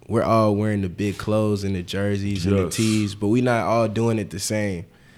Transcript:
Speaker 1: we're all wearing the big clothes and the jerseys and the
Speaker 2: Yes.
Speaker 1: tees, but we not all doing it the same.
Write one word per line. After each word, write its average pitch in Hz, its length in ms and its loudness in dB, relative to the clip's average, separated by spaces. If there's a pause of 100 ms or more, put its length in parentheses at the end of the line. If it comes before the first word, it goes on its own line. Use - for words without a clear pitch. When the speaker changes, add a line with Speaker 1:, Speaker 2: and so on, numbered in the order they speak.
Speaker 1:
we're 110 140 0
all 107 320 4
wearing 104 260 0
the 95 80 -2
big 98 300 -4
clothes 107 440 0
and 98 120 -2
the 90 80 -4
jerseys 101 640 -2
and 98 100 4
the 95 60 2
Speaker 2:
Yes. 82 120 -4
Speaker 1:
tees, 107 400 0
but 101 120 -2
we 117 140 4
not 120 260 2
all 113 200 2
doing 113 300 0
it 95 140 -4
the 82 80 -8
same. 101 460 -2 (320)